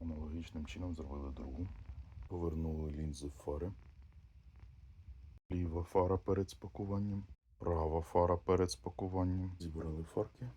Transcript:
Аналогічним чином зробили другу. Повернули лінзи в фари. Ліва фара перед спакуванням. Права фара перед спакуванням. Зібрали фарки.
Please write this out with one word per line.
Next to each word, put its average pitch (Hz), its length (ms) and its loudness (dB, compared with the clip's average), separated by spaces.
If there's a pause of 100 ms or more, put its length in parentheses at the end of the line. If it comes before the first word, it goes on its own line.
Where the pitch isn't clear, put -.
Аналогічним 78 640 -4
чином 87 300 -4
зробили 69 360 -6
другу. 67 360 -6 (600)
Повернули 80 640 0
лінзи 73 360 -4
в 69 40 -6
фари. 73 400 -4 (1800)
Ліва 85 320 2
фара 92 340 6
перед 95 320 2
спакуванням. 101 720 -2 (340)
Права 82 440 4
фара 87 360 6
перед 90 340 6
спакуванням. 92 880 0
Зібрали 80 440 -4
фарки. 107 540 -4